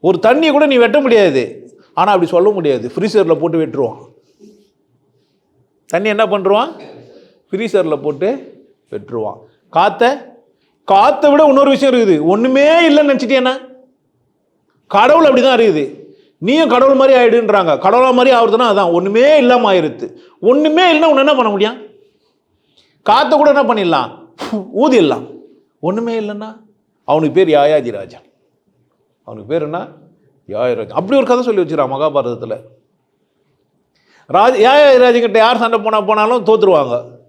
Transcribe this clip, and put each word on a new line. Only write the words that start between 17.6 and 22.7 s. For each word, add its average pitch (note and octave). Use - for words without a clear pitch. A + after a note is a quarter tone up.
கடவுளா B3
மாதிரி B3+
ஆகுறதுன்னா A#3
அதான், F#3+
ஒண்ணுமே G3+
இல்லாம B3
ஆயிருது. D#3
ஒண்ணுமே D4+
இல்லைன்னா D#4+
உன்னை C4+
என்ன D4
பண்ண A#3
முடியும்? G#3